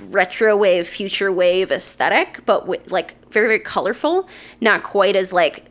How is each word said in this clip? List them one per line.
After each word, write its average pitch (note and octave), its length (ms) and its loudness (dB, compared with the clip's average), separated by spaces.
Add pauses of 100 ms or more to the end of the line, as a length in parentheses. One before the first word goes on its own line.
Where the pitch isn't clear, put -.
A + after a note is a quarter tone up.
retro G3+ 480 2
wave, F3+ 300 2
future G3 440 -4
wave F3+ 400 2
aesthetic, F3+ 760 -2
but G#3 140 2
wi-, - 260 -6
like, F3 260 -4 (180)
very, A3 160 2
very A3 120 0
colorful, D4 680 -4 (340)
not G3+ 220 2
quite G3+ 320 2
as, F#3+ 160 0
like, F3 400 0